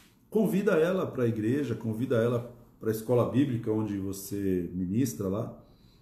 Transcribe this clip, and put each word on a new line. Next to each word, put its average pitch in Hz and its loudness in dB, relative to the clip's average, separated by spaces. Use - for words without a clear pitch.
convida 202 2
ela 170 2
pra 120 0
igreja, 113 0
convida 113 -2
ela 120 0
pra 110 -2
escola 110 2
bíblica 117 2
onde 110 0
você 95 -2
ministra 95 -2
lá." 110 -4